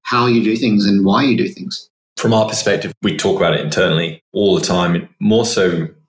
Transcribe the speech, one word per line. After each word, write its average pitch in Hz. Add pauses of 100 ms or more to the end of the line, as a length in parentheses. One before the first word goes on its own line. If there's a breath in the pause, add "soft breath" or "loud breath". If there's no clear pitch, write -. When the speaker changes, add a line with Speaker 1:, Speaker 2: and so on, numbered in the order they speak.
Speaker 1:
how 123
you 117
do 110
things 104
and 98
why 104
you 127
do 95
things? - (260)
Speaker 2:
From 113
our 110
perspective, 98
we 95
talk 95
about 82
it -
internally 80 (100)
all 98
the 78
time, 87 (100)
more 110
so 85 (200)